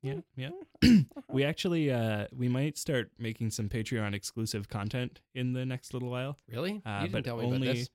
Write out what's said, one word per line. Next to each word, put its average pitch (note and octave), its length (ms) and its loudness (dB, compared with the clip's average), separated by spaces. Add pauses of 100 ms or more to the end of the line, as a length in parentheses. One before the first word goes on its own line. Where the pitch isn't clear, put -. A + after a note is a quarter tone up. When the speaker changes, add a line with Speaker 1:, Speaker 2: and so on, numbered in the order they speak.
Speaker 1:
Yeah, D3+ 180 -4 (140)
Speaker 2:
yeah, C3 160 -8 (320)
Speaker 1:
yeah. B3 80 10
<clears throat> G3+ 140 10 (120)
Speaker 2:
yeah. C4+ 120 -14
Speaker 1:
We C3+ 160 2
actually, D#3 480 2
uh, A2 400 0
we B2 160 -2
might C#3 280 0
start B2+ 420 -2
making A2+ 320 -2
some G#2 180 -4
Patreon G#2+ 460 -2
exclusive G#2 540 -4
content A#2+ 520 -4 (140)
in B2+ 180 -2
the B2+ 120 -2
next B2+ 300 -6
little B2 160 -4
while. C3 280 -4 (100)
Speaker 2:
Really? F3+ 360 -4
Speaker 1:
Uh, G#2 120 -6
Speaker 2:
You G2+ 60 -2
didn't - 100 -2
Speaker 1:
but A#2 120 -2
Speaker 2:
tell A#2+ 120 -4
me A#2 80 -2
Speaker 1:
only, B2+ 240 0
Speaker 2:
about B2 80 0
this. B2 180 -4